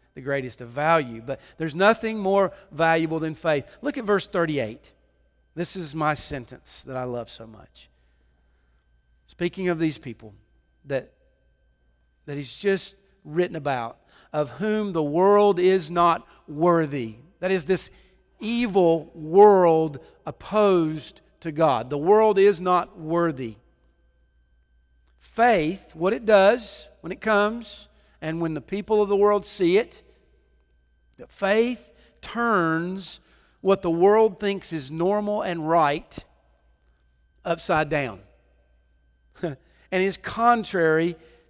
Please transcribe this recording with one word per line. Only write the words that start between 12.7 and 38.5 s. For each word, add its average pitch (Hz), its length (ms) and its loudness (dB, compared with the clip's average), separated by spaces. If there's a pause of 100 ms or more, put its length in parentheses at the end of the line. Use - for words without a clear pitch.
written 165 320 -2
about, 131 420 -6 (340)
"Of 151 200 -2
whom 208 400 -2
the 165 100 -2
world 190 560 4
is 180 320 2
not 170 360 2 (220)
worthy." 147 680 0 (240)
That 185 100 -2
is, 180 160 -2
this 180 240 -2 (480)
evil 190 760 0
world 165 840 6 (260)
opposed 170 960 -2 (200)
to 165 120 -10
God. 135 380 0
The 147 80 -6
world 208 400 2
is 196 220 4
not 180 380 -2
worthy. 156 580 -4 (1600)
Faith, 196 760 0
what 175 180 -2
it 240 140 -6
does 208 600 4 (120)
when 165 120 -10
it 185 80 -16
comes, 214 680 -2 (320)
and 160 220 -6
when 160 100 -4
the 151 80 -6
people 208 400 -2
of 202 80 2
the 202 80 2
world 202 300 2
see 180 320 2
it, - 240 -6 (1120)
that - 140 -20
faith 226 600 -2 (280)
turns 185 1000 -2 (420)
what 190 180 2
the 175 100 -2
world 202 480 4
thinks 202 320 -6
is 143 200 -8
normal 208 500 -2
and 170 260 -6
right 156 520 0 (1200)
upside 160 460 -2
down 131 320 -6 (720)